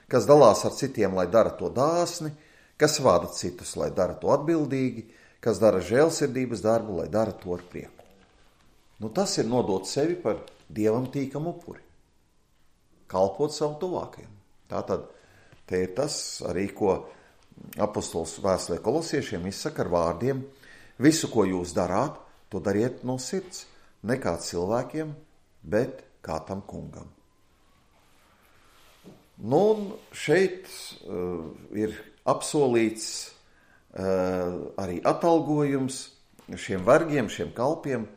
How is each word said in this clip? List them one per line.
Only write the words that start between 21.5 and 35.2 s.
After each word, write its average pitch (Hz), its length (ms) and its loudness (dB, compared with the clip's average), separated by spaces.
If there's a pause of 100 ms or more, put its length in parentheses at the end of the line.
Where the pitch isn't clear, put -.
darāt, 101 420 0 (320)
to - 100 -6
dariet 104 440 0
no 127 140 -4
sirds, - 480 -8 (380)
ne 165 180 0
kā 87 180 0
cilvēkiem, 123 760 -4 (500)
bet - 400 -2 (180)
kā 78 240 -4
tam 98 160 -8
kungam. 80 480 -14 (2250)
Nu, 123 160 2
un 208 280 4 (280)
šeit, 180 540 0 (340)
eh, 90 800 -8
ir 107 140 -2 (300)
apsolīts, 123 1080 0 (640)
eh, - 80 -8 (760)
arī 90 240 -6
atalgojums 147 1080 0 (400)